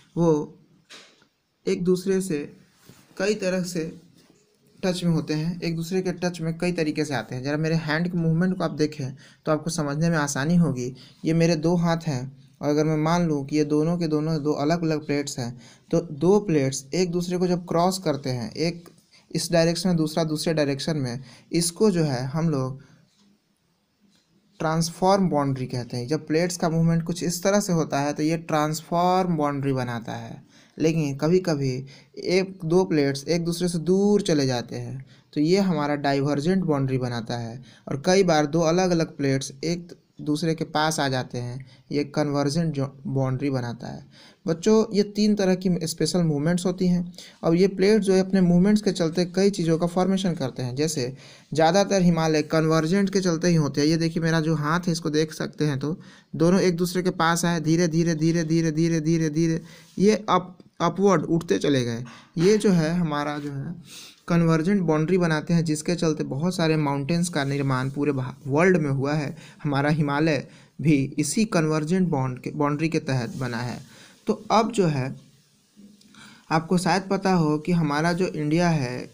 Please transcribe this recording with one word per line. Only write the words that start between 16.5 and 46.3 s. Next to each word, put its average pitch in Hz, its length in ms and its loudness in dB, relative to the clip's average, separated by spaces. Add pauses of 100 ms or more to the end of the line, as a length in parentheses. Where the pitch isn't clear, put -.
एक 180 160 0
दूसरे 175 280 -2
को 180 80 0
जब 175 180 -2
क्रॉस 175 340 0
करते 139 320 -4
हैं, 123 220 -6
एक 170 360 -4 (440)
इस 165 200 -4
डायरेक्शन 165 360 2
में, 175 80 4
दूसरा 160 280 0
दूसरे 156 300 -2
डायरेक्शन 147 420 -2
में, 127 280 -6 (280)
इसको 170 380 2
जो 175 140 2
है, 131 200 -2
हम 160 260 -2
लोग 131 320 -4 (1800)
ट्रांसफॉर्म 165 720 0
बाउंड्री 139 380 0
कहते 123 300 -8
हैं। 120 120 -6
जब 156 180 -2
प्लेट्स 175 300 0
का 175 120 -2
मूवमेंट 165 340 2
कुछ 170 220 -6
इस 170 180 -4
तरह 202 180 2
से 196 120 -2
होता 156 280 0
है, 143 120 -2
तो 147 100 -6
ये 160 140 0
ट्रांसफॉर्म 170 1000 0
बाउंड्री 143 360 -2
बनाता 123 400 -4
है। 117 320 -12 (340)
लेकिन 156 380 0
कभी-कभी 143 720 0 (320)
एक 190 460 -2
दो 175 200 2
प्लेट्स 139 440 0
एक 170 160 0
दूसरे 170 240 -2
से 170 100 -4
दूर 196 440 4
चले 147 240 0
जाते 120 300 -4
हैं, 123 300 -12 (280)
तो 151 60 -2
ये 170 200 4
हमारा 147 360 0
डाइवर्जेंट 143 680 0
बाउंड्री 135 340 0
बनाता 120 380 -6
है। 117 280 -10 (240)
और 139 180 -6
कई 185 160 6
बार 156 240 4
दो 147 140 -2
अलग-अलग 170 560 2
प्लेट्स 135 360 -2 (120)
एक 175 280 -6 (280)
दूसरे 151 340 -2
के 160 100 -6
पास 156 360 -2
आ 139 80 0
जाते 127 300 -4
हैं, 123 280 -10 (260)
ये 143 120 -2
कन्वर्जेंट 147 720 0
जो 135 320 -4
बाउंड्री 135 440 -2
बनाता 120 360 -4
है। - 200 -12 (400)
बच्चों, 214 460 4
ये 196 100 2
तीन 208 320 2
तरह 190 200 2
की 185 160 0 (140)
स्पेशल 160 380 0
मूवमेंट्स 160 440 0